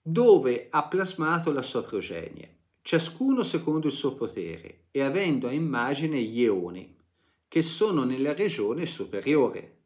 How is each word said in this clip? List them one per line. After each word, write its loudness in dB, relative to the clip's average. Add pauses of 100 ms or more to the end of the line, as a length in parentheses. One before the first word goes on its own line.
dove 6
ha 0
plasmato -2
la -2
sua -4
progenie, -10 (240)
ciascuno 0
secondo -2
il -2
suo -4
potere, -10
e -2
avendo 0
a -4
immagine -2
gli 0
eoni, -2 (520)
che 2
sono 0
nella 0
regione -2
superiore -2